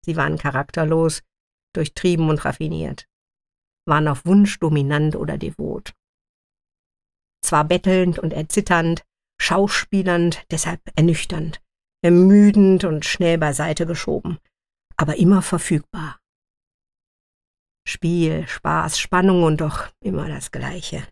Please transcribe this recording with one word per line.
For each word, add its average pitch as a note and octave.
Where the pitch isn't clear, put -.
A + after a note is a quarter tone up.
Sie E3
waren D3+
charakterlos, D#3
durchtrieben E3
und D#3
raffiniert, C#3
waren D3+
auf C#3
Wunsch G3+
dominant D3+
oder D3
devot. -
Zwar D3+
bettelnd F3+
und D#3+
erzitternd, E3
schauspielernd, F#3+
deshalb E3
ernüchternd, D#3+
ermüdend F#3+
und D#3
schnell E3+
beiseite D3+
geschoben, D#3+
aber D3+
immer F#3
verfügbar. D#3
Spiel, E3
Spaß, D#3
Spannung F3+
und D#3
doch -
immer -
das C#3
Gleiche. C3+